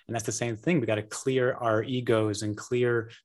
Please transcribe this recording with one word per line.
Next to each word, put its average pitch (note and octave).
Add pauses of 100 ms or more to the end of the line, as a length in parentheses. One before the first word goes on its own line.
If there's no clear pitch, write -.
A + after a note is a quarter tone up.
and A#2
that's A#2
the A#2
same A#2
thing. E3
We A#2+
gotta G#2+
clear B2+
our A2+
egos A2+
and G#2
clear A#2+ (160)